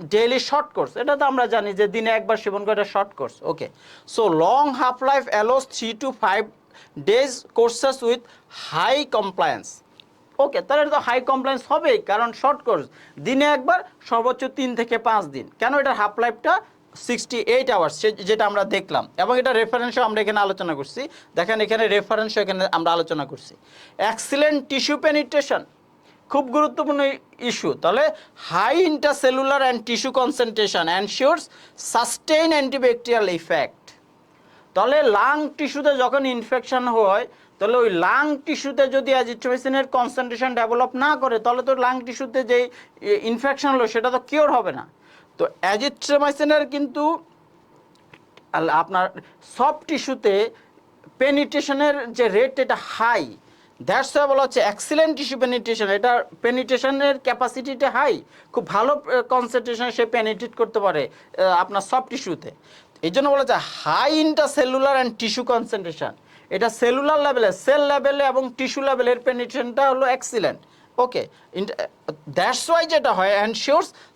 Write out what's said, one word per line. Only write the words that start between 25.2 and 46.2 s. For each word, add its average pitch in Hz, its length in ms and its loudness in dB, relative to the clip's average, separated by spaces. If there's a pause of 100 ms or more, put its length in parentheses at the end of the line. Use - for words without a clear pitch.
খুব 277 120 2 (120)
গুরুত্বপূর্ণ 294 440 0 (480)
ইস্যু। 190 220 -4 (120)
তাহলে 214 220 2 (460)
high 214 280 2 (120)
intracellular 269 720 2 (100)
and 247 80 -2 (100)
tissue 233 320 -4
concentration 220 640 0 (140)
ensures 269 460 0 (500)
sustained 311 680 0
antibacterial 240 640 0 (120)
effect। - 480 -4 (880)
তাহলে 294 280 4
লাং 285 340 4 (220)
টিস্যুতে 285 340 0 (100)
যখন 269 240 0
ইনফেকশন 247 680 -2
হয়, 208 280 4 (340)
তাহলে 220 240 0
ওই 226 80 2
লাং 190 340 2 (220)
টিস্যুতে 277 380 -2 (120)
যদি 269 140 0 (100)
azithromycin-এর 254 640 -2 (100)
কনসেন্ট্রেশন 247 540 -2 (100)
ডেভেলপ 247 300 0 (140)
না 294 60 4 (120)
করে, 240 220 0
তাহলে 240 240 0
তো 269 40 4 (120)
লাং 254 100 2 (120)
টিস্যুতে 254 340 -4 (100)
যেই 247 140 4
ই-, - 560 -4 (100)
ইনফেকশন 269 440 0
হলো 247 200 2
সেটা 233 160 0
তো 254 80 0 (100)
কিওর 294 280 2
হবে 185 220 -2
না। - 60 -12 (540)
তো - 60 -2 (160)
অ্যাজিথ্রোমাইসিনের 285 1040 0 (100)